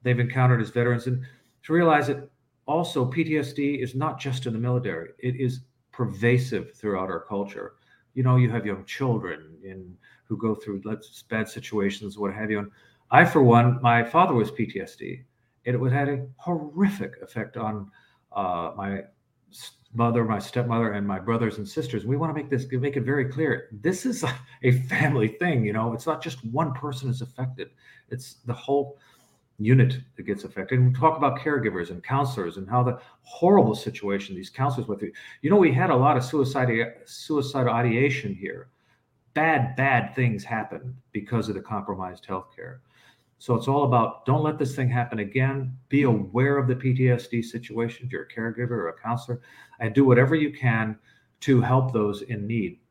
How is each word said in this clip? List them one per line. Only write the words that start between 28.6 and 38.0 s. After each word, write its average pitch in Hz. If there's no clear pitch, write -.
unit 127
that 95
gets 101
affected. 113
And 127
we 127
talk 156
about 135
caregivers 104
and 87
counselors 127
and 95
how 123
the 123
horrible 165
situation 98
these 92
counselors 127
went 101
through. 104
You 151
know, 208
we 170
had 170
a 135
lot 135
of 127
suicide, 131
suicidal 135
ideation 120